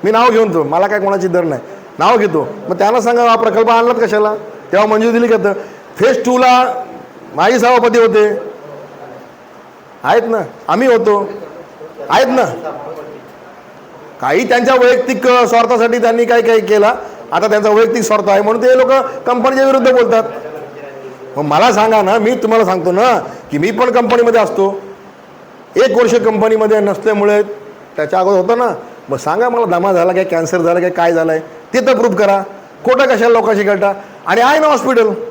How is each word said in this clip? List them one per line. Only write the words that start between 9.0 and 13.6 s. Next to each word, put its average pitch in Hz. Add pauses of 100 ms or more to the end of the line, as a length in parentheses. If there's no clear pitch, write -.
आहेत 196
ना, 226 (300)
आम्ही 214
होतो, 208 (800)
आहेत 226
ना. 175 (1500)